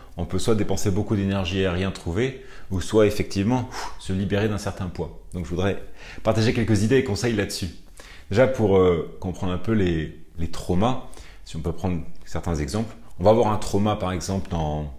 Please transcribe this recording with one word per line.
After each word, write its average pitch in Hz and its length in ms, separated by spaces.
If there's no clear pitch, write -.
on 87 80
peut 90 140
soit 113 160
dépenser 101 340
beaucoup 104 260
d'énergie 98 500
à 87 60
rien 92 200
trouver, 113 520
ou 95 120
soit 107 240
effectivement, 104 640
ouf, - 300
se - 140
libérer 101 360
d'un 104 80
certain 95 300
poids. 82 340
Donc 90 120
je 76 40
voudrais 87 340
partager 113 300
quelques 110 300
idées 127 140
et 131 60
conseils 113 320
là-dessus. 98 340
Déjà 117 180
pour, 98 300
euh, 87 420
comprendre 92 340
un 90 40
peu 110 160
les, 85 440
les 82 120
traumas, 113 580
si - 100
on 80 40
peut 80 140
prendre 85 280
certains 82 300
exemples, 104 400
on 87 40
va 98 60
avoir 110 240
un 101 40
trauma 104 380
par 92 160
exemple 95 380
dans, 76 500